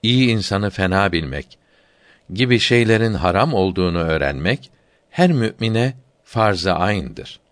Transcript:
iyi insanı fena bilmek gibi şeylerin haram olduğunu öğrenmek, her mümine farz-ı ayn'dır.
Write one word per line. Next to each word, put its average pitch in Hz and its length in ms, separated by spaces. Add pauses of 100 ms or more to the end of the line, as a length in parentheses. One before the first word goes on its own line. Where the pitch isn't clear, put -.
iyi 123 260
insanı 101 400
fena 95 420
bilmek 73 480 (720)
gibi 120 260
şeylerin 113 540
haram 95 400
olduğunu 92 460
öğrenmek, 78 720 (380)
her 180 220
mümine 113 600 (300)
farz-ı 98 500
ayn'dır. 92 640 (120)